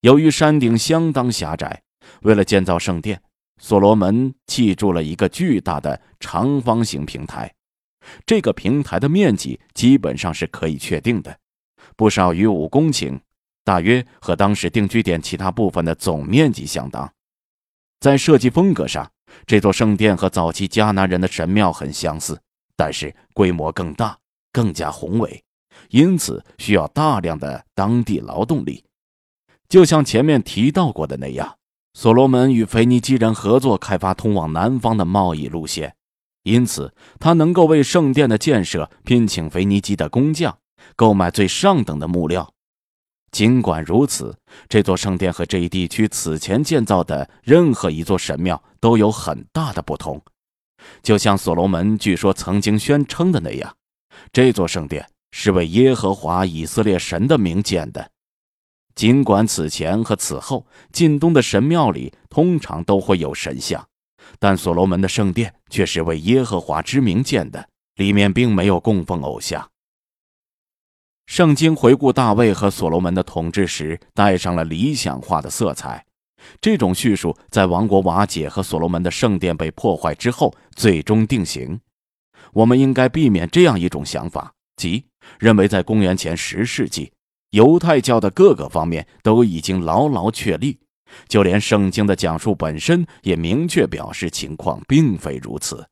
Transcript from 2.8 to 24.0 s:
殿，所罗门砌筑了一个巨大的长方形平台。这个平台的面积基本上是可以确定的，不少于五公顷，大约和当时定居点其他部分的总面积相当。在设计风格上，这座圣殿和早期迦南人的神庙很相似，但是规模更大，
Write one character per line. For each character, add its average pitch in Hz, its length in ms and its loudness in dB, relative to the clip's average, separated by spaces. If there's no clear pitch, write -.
殿， 98 220 -8
所 104 180 2
罗 101 140 6
门 110 400 0
砌 110 260 0
筑 98 180 0
了 85 120 -2
一 78 100 -8
个 90 160 -2
巨 143 320 -2
大 78 180 -4
的 69 220 -6
长 131 400 -2
方 117 240 0
形 71 220 -6
平 - 180 -12
台。 - 300 -12
这 220 160 2
个 110 140 -2
平 139 300 -2
台 87 160 -4
的 139 100 0
面 165 260 2
积 65 240 -8
基 131 240 4
本 69 180 -2
上 82 160 -4
是 80 160 -6
可 - 200 -8
以 76 100 -4
确 76 240 -6
定 113 220 -2
的， - 120 -18
不 110 120 2
少 90 280 2
于 98 100 2
五 82 240 0
公 151 240 2
顷， 69 260 -6
大 92 180 2
约 120 240 2
和 87 140 -2
当 101 180 2
时 87 160 -4
定 101 180 0
居 113 140 0
点 85 180 0
其 - 160 -8
他 92 140 -4
部 98 220 -2
分 85 120 -2
的 82 120 -2
总 78 280 -4
面 123 300 2
积 71 140 -10
相 67 200 -8
当。 67 240 -12
在 139 160 4
设 139 220 4
计 120 100 2
风 170 280 2
格 71 120 -6
上， - 240 -8
这 110 120 4
座 95 140 2
圣 107 240 0
殿 104 180 2
和 92 140 -2
早 82 220 -2
期 98 160 -6
迦 107 240 0
南 95 180 0
人 90 100 -2
的 92 80 0
神 82 220 -4
庙 98 240 2
很 73 180 -10
相 78 280 -6
似， 78 200 -10
但 76 180 -4
是 71 180 -10
规 95 180 2
模 80 200 -6
更 82 240 -8
大， 110 200 -6